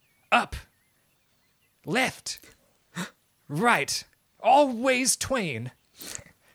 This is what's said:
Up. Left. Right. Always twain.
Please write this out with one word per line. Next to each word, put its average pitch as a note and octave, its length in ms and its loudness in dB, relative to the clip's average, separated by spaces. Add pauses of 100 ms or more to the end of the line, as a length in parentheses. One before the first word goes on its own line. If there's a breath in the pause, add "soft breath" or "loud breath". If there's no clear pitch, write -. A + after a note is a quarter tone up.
(320)
Up. A3+ 240 0 (1300)
Left. A3 540 -4 (1080 loud breath)
Right. E3 560 0 (380)
Always B3+ 760 4
twain. D3 560 -4 (840 loud breath)